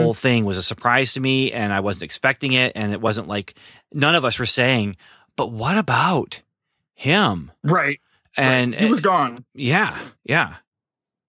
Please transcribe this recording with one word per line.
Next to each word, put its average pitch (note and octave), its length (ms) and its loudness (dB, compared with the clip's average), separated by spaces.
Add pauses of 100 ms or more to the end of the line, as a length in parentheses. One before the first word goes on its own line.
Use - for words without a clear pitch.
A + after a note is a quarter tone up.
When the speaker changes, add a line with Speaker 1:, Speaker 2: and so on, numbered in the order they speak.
Speaker 1:
whole A#2 120 2
thing A#2+ 300 0
was G2 120 -2
a F#2 60 -4
surprise B2 500 0
to C3+ 80 -6
me, C3 320 0
and G#2+ 200 -2
I G2 80 0
wasn't G2 240 -4
expecting C3 500 -2
it. B2+ 200 0
And G#2 180 -4
it G#2 80 -6
wasn't A2 280 -2
like, G2+ 260 -6 (380)
none D3 240 2
of D3 80 2
us A#2 160 0
were B2 60 -2
saying, A#2 500 2 (400)
"But A#2 160 -4
what B2+ 260 -2
about D3 600 0 (540)
him?" B2+ 580 0 (100)
Speaker 2:
Right. D3 380 0 (360)
Speaker 1:
And B2+ 360 2
Speaker 2:
Right. - 100 -6
He G#3+ 60 4
was A3 100 2
Speaker 1:
it D#3+ 40 -6
Speaker 2:
gone. C#3 420 0 (100)
Speaker 1:
Yeah, C#3+ 420 0 (280)
yeah. A#2+ 320 -2 (720)